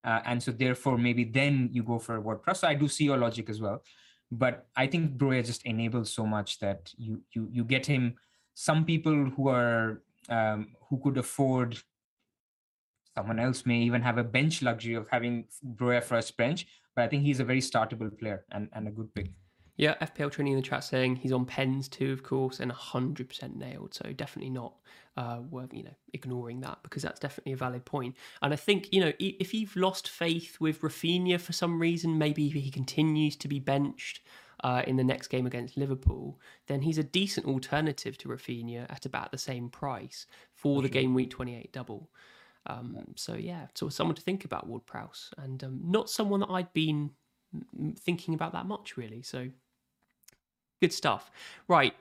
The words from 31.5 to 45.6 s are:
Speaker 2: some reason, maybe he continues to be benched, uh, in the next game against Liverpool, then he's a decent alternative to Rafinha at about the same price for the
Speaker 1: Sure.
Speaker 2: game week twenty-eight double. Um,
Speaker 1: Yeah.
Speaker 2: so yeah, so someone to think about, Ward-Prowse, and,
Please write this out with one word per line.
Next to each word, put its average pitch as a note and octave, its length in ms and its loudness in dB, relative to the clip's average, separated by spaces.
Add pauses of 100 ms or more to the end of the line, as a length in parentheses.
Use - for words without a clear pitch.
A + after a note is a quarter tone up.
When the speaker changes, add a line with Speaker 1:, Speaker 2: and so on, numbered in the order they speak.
Speaker 2:
some E3+ 260 0
reason, E3 400 2
maybe D3 300 2
he C3+ 240 -2
continues D3+ 640 2
to - 100 -10
be C#3+ 140 -2
benched, C#3 600 -2 (420)
uh, B2+ 200 2
in C3 120 2
the C3 80 4
next C3+ 240 0
game B2+ 180 0
against B2 300 -6
Liverpool, C3+ 640 0 (260)
then C#3 160 -2
he's D#3 160 2
a D#3 60 0
decent F#3+ 420 -2
alternative C#3 720 -2
to - 120 -12
Rafinha A#2+ 600 -8
at - 160 -10
about - 240 -6
the C3 80 -8
same B2 300 -6
price - 580 -10 (280)
for C#3 280 2
the C3+ 60 2
Speaker 1:
Sure. C3 60 -2
Speaker 2:
game C3 200 4
week B2+ 160 2
twenty-eight A#2+ 420 -10
double. A#2+ 380 -12 (560)
Um, A#2+ 300 -8
Speaker 1:
Yeah. - 60 -10 (120)
Speaker 2:
so - 220 -8
yeah, F3 300 -8 (100)
so - 140 -4
someone D#3 260 0
to - 60 -18
think F#3+ 220 -2
about, - 220 -6
Ward-Prowse, - 720 -12
and, C3 240 -8